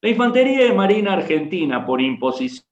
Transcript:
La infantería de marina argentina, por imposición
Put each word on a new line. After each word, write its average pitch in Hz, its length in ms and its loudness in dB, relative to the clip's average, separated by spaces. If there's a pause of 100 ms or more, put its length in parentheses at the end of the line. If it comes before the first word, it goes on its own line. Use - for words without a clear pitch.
La 220 100 0
infantería 254 540 2
de 226 80 4
marina 196 420 2
argentina, 151 720 -2
por 127 160 -2
imposición 127 720 -4